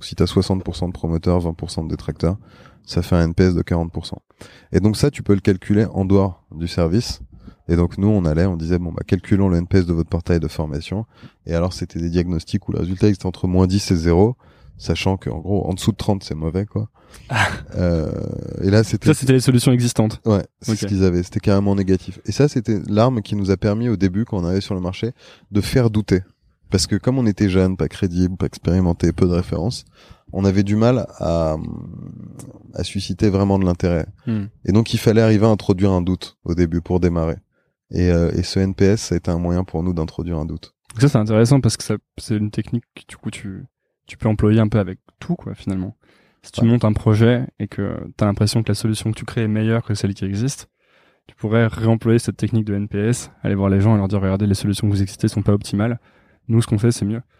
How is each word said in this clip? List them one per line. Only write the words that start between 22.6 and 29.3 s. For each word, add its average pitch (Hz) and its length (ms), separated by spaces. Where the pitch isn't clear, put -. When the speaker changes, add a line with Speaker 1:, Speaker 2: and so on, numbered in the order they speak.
Speaker 1:
l'arme 113 320
qui 104 160
nous 95 120
a 98 60
permis, 110 320
au 113 80
début, 95 300
quand 107 160
on 85 40
arrivait 95 160
sur 98 140
le 92 60
marché, 95 300
de 101 100
faire 120 280
douter. 101 320
Parce 90 180
que 104 100
comme 127 200
on 123 80
était 104 240
jeunes, 92 280
pas 73 100
crédibles, 90 480
pas - 120
expérimentés, 87 640
peu - 120
de 90 60